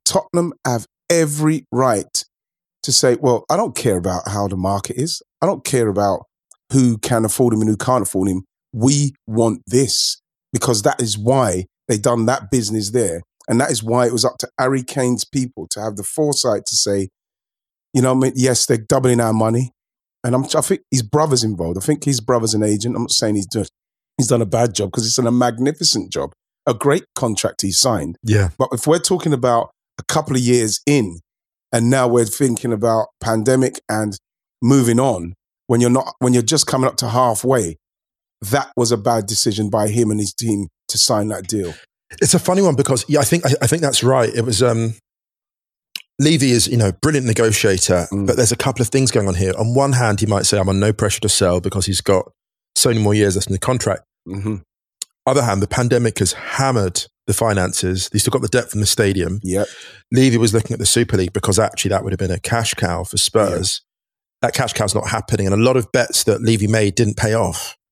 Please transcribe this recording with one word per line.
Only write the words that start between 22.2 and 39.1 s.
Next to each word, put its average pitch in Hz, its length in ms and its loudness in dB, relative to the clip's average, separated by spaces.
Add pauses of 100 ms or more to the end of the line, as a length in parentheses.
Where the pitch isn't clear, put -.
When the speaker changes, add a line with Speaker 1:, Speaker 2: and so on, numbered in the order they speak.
Speaker 1:
brother's 113 340 0
an 107 80 0
agent. 107 320 0
I'm 113 80 -4
not 92 80 -6
saying 107 240 0
he's 101 120 -2
done, 107 200 -4 (500)
he's 123 120 -2
done 120 140 2
a 110 40 0
bad 113 280 0
job, 95 180 -4
'cause 113 120 -4
it's 110 120 -2
done 127 100 0
a 117 60 2
magnificent 123 800 -2
job, - 200 -6 (340)
a 131 60 2
great 143 320 0 (120)
contract - 460 -4
he 98 100 -4
signed. 87 500 0
Speaker 2:
Yeah. 104 360 2
Speaker 1:
But 131 140 0
if 120 140 -4
we're 165 140 4
talking 170 320 0
about 123 380 0 (280)
a - 60 -18
couple 151 320 -2
of 127 60 2
years 120 440 2
in, 110 320 0 (540)
and 117 180 2
now 131 160 4
we're 120 200 4
thinking 120 460 -2
about 110 360 0 (120)
pandemic 123 680 0
and 107 280 -4 (460)
moving 120 380 4
on, 92 340 -2 (320)
when 120 140 2
you're 120 100 4
not, 131 300 0
when 123 120 2
you're 123 120 4
just 151 240 0
coming 131 180 0
up - 120 -2
to 120 100 -6
halfway, 117 680 0 (640)
that 127 360 -2
was 120 160 2
a 117 40 4
bad 110 300 0